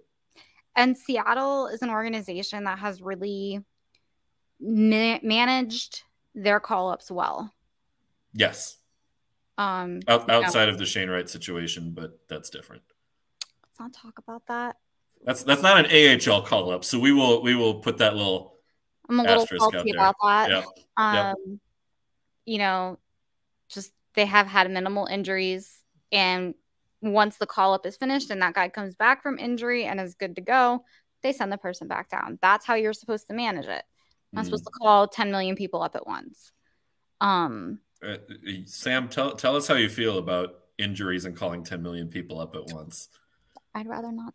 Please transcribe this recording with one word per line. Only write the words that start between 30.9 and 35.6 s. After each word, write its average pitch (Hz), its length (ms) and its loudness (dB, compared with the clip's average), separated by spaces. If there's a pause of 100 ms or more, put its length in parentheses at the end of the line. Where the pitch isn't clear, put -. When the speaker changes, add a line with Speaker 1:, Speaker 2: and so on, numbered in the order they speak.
Speaker 1:
they 269 100 0
send 208 180 -4
the 202 60 -4
person 180 300 -10
back - 220 -6
down. - 320 -6
That's 202 240 4
how 240 100 0
you're 220 180 0
supposed 214 340 -8
to 202 60 -10
manage 220 320 -4
it. 82 180 -8 (480)
You're - 20 -16
not - 80 -6
Speaker 2:
Mm. - 40 -6
Speaker 1:
supposed 175 200 -6
to - 60 -16
call 208 360 6
ten 202 240 -4
million 190 240 -2
people 190 280 -6